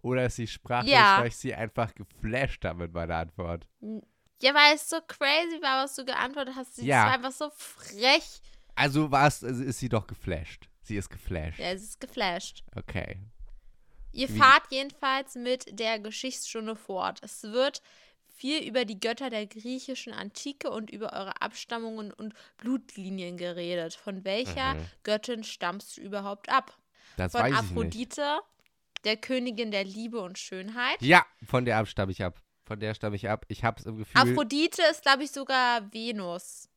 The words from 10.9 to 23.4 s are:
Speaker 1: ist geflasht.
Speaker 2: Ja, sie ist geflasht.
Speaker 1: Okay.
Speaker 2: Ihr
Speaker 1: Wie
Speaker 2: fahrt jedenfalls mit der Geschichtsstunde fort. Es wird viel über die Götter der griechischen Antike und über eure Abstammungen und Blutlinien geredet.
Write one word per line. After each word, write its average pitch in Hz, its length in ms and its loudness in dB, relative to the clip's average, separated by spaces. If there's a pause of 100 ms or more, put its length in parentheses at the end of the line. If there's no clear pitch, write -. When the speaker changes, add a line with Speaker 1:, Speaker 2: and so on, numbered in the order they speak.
Speaker 1:
ist 98 140 -4
geflasht. 80 500 -6
Speaker 2:
Ja, 175 180 -4
sie 196 60 -14
ist - 160 -16
geflasht. 196 640 -4 (120)
Speaker 1:
Okay. - 440 -8 (920)
Speaker 2:
Ihr 262 160 -2
Speaker 1:
Wie - 100 -2
Speaker 2:
fahrt 277 320 10
jedenfalls 269 640 -4
mit 247 440 -4
der 220 200 0
Geschichtsstunde 220 760 -8
fort. 196 460 -4
Es - 220 -16
wird 254 380 0 (600)
viel 285 260 -2
über 240 180 0
die 202 140 -8
Götter 240 300 -4
der 214 160 -6
griechischen 240 680 -10
Antike - 580 -8
und 214 180 -8
über 208 240 -10
eure 196 300 -6
Abstammungen 220 680 -8
und 214 220 -12 (240)
Blutlinien 190 800 -6
geredet. 175 560 -4